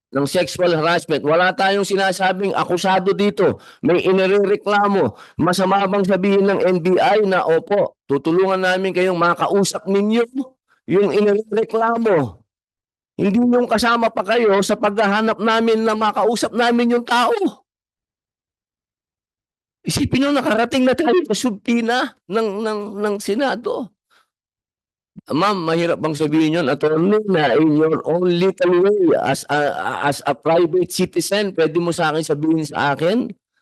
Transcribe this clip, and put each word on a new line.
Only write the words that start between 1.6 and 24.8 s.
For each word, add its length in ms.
sinasabing 680
akusado 600
dito. 420
May 240
inirereklamo. 1080
Masama 460
bang 180
sabihin 400
ng 160
N 160
B 220
I 260
na, 220
"Opo, 580
tutulungan 540
namin 340
kayong 240
makausap 680
ninyo 360
yung 220
inirereklamo"? 1300
Hindi 240
yung 240
kasama 400
pa 160
kayo 400
sa 160
paghahanap 580
namin 460
na 100
makausap 640
namin 400
yung 100
tao. 300
Isipin 440
nyo, 80
nakarating 520
na 80
tayo 320
sa 80
subpoena 800
ng, 240
ng, 180
ng 160
Senado. 760